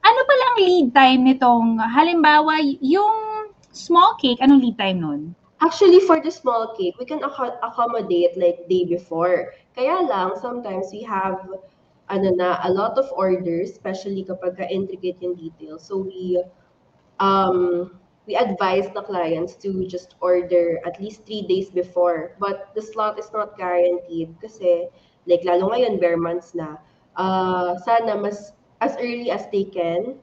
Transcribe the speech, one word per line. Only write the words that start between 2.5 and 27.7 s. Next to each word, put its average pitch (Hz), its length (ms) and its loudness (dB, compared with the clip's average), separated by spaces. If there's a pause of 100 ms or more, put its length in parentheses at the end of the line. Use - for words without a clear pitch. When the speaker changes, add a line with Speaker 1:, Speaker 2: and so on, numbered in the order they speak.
Speaker 1:
y-, 277 200 -2
yung 427 680 0 (240)
small 370 440 4
cake, 247 240 0
anong 269 200 8
lead 233 160 -2
time 190 200 0
nun? 156 380 -6 (260)
Speaker 2:
Actually, 359 400 8
for 339 200 4
the 311 80 -4
small 226 480 -2
cake, 180 200 -4
we 254 80 -10
can 311 160 -8
acco-, 262 400 -6
accommodate, 220 760 0
like, 175 280 0
day 180 200 2
before. 170 680 -2 (240)
Kaya 302 280 0
lang, 190 360 -2
sometimes 214 480 -8
we 208 160 -14
have, 190 400 -4 (640)
ano 190 240 0
na, 180 320 0
a 180 80 -2
lot 214 240 -2
of 269 160 2
orders, 180 600 -2
especially 190 520 -8
kapag 180 320 -8
ka-intricate 185 640 -6
yung 180 120 -4
details. 165 480 -14
So, 196 240 -8
we, 185 320 -4 (800)
um, 185 800 0 (320)
we 208 80 -2
advise 196 560 0
the 208 80 -8
clients 175 640 -4
to 190 240 -4
just - 320 -12
order 175 640 2
at 175 160 -10
least 214 240 -14
three 214 160 -10
days 190 320 -2
before. 175 640 -2
But 196 400 -6
the 214 80 -6
slot 214 320 -4
is - 160 -14
not 208 240 -6
guaranteed 175 800 -2
kasi, 175 560 -2 (320)
like, 175 160 2
lalo 185 320 0
ngayon, 233 240 0
bare 170 240 0
months 170 320 -6
na. 160 240 -8 (400)
Uh, 185 640 -2